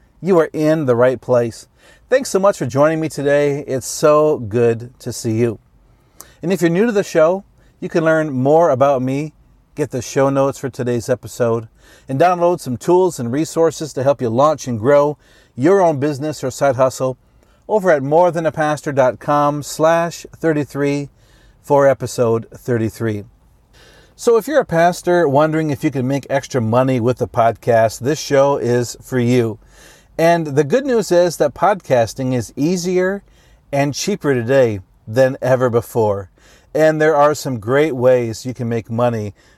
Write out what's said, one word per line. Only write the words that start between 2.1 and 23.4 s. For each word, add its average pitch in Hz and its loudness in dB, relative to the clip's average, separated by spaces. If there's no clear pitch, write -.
so - -2
much 196 2
for 147 -4
joining 151 2
me 160 -4
today. 143 0
It's 135 -6
so 151 2
good 117 -2
to 120 -12
see 113 -4
you. 117 0
And 180 -2
if 180 -2
you're 170 2
new 180 2
to 240 -2
the 202 0
show, 170 2
you - -10
can 160 -2
learn 160 0
more 151 2
about 135 2
me, 139 -4
get 143 -4
the 127 -6
show 135 0
notes 139 -2
for 135 -6
today's 120 -4
episode, 117 -4
and 135 -6
download 175 2
some 127 -8
tools 180 0
and 117 -6
resources 156 -2
to 135 -6
help 139 2
you 120 -2
launch 135 0
and 120 -6
grow 143 2
your 180 2
own 160 2
business 147 -4
or 131 -4
side 139 0
hustle 131 0
over 190 2
at 147 2
more 160 4
than 165 -4
a 151 0
pastor 151 -4
dot 127 2
com 147 0
slash 165 -2
thirty-three 143 -4
for 143 4
episode 117 -2
thirty-three. 110 -4